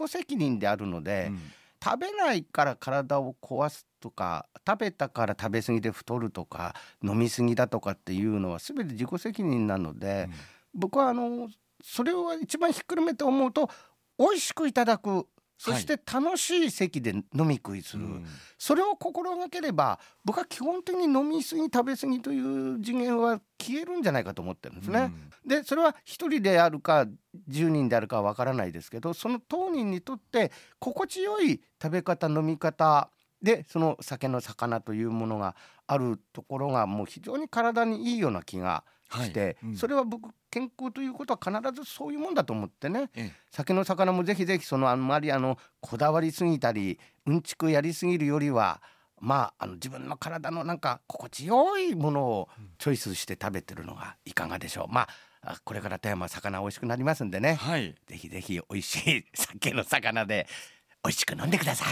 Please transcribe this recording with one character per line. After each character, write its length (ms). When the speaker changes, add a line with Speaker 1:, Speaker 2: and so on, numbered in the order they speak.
Speaker 1:
責 280
任 240
で 80
あ 80
る 100
の 160
で、 280
Speaker 2:
う 40
ん。 60
Speaker 1:
食 160
べ 140
な 220
い 100
か 220
ら 100
体 460
を 200
壊 280
す 160
と 100
か、 360
食 120
べ 120
た 160
か 200
ら 120
食 120
べ 100
過 100
ぎ 80
で 120
太 280
る 100
と 140
か、 320
飲 160
み 120
過 120
ぎ 140
だ 120
と 120
か 120
っ 40
て 160
い 140
う 140
の 120
は 80
全 200
て 140
自 120
己 120
責 260
任 220
な 120
の 200
で、 300
Speaker 2:
う 40
ん。 40
Speaker 1:
僕 180
は 100
あ 40
の、 340
そ 220
れ 100
を 200
一 240
番 160
ひ 80
っ 40
く 120
る 40
め 140
て 80
思 220
う 80
と、 160
美 160
味 80
し 120
く 140
い 60
た 100
だ 140
く、 280
そ 160
し 100
て 140
楽 260
し 140
い 200
席 300
で 100
飲 340
み 100
食 200
い 60
す 160
る。 80
Speaker 2:
は 60
い。 20
う 60
ん。 60
Speaker 1:
そ 180
れ 60
を 140
心 420
が 120
け 100
れ 140
ば、 260
僕 140
は 80
基 120
本 260
的 120
に 80
飲 260
み 140
過 140
ぎ、 60
食 200
べ 140
過 100
ぎ 140
と 100
い 80
う 420
次 160
元 200
は 240
消 200
え 20
る 140
ん 40
じ 60
ゃ 60
な 80
い 20
か 100
と 80
思 120
っ 20
て 140
る 60
ん 40
で 60
す 40
ね。 220
Speaker 2:
う 40
ん。 20
Speaker 1:
で、 140
そ 120
れ 60
は 240
一 240
人 120
で 200
あ 80
る 100
か、 260
十 200
人 200
で 80
あ 20
る 80
か 140
は 100
分 60
か 80
ら 80
な 120
い 60
で 80
す 100
け 120
ど、 120
そ 140
の 180
当 240
人 220
に 100
と 120
っ 40
て、 360
心 280
地 160
よ 180
い 200
食 100
べ 120
方、 260
飲 120
み 160
方 520
で、 260
そ 120
の 200
酒 300
の 100
魚 400
と 140
い 100
う 80
も 160
の 100
が 200
あ 100
る 240
と 100
こ 180
ろ 100
が、 180
も 160
う 20
非 140
常 160
に 140
体 340
に 300
い 20
い 40
よ 100
う 20
な 120
気 160
が 260
し 200
て、 80
Speaker 2:
は 100
い。 140
う 60
ん。 80
Speaker 1:
そ 100
れ 80
は 80
僕、 260
健 280
康 140
と 100
い 60
う 60
こ 120
と 140
は 220
必 120
ず 100
そ 240
う 60
い 20
う 40
も 120
ん 20
だ 100
と 100
思 140
っ 20
て 200
ね。 260
Speaker 2:
え 160
え。 20
Speaker 1:
酒 220
の 120
肴 260
も 120
ぜ 120
ひ 100
ぜ 120
ひ、 80
そ 120
の、 120
あ 40
ん 140
ま 120
り、 120
あ 80
の、 180
こ 160
だ 140
わ 100
り 100
す 140
ぎ 140
た 120
り、 280
う 80
ん 80
ち 140
く 160
や 100
り 120
す 120
ぎ 120
る 80
よ 140
り 100
は、 320
ま 380
あ、 60
あ 40
の、 60
自 160
分 180
の 100
体 340
の 120
な 120
ん 40
か 280
心 220
地 160
よ 320
い 180
も 160
の 140
を 240
チ 120
ョ 40
イ 40
ス 180
し 100
て 140
食 140
べ 80
て 140
る 100
の 100
が 200
い 80
か 140
が 120
で 100
し 80
ょ 60
う。 40
Speaker 2:
う 40
ん。 20
Speaker 1:
ま 80
あ、 60
あ、 220
こ 100
れ 80
か 80
ら 100
富 100
山、 180
魚 320
美 80
味 40
し 80
く 60
な 100
り 80
ま 120
す 100
ん 60
で 80
ね。 160
Speaker 2:
は 220
い。 180
Speaker 1:
ぜ 80
ひ 140
ぜ 120
ひ 120
美 160
味 120
し 380
い 140
酒 400
の 100
肴 420
で 220
美 60
味 80
し 80
く 140
飲 60
ん 40
で 80
く 80
だ 100
さ 160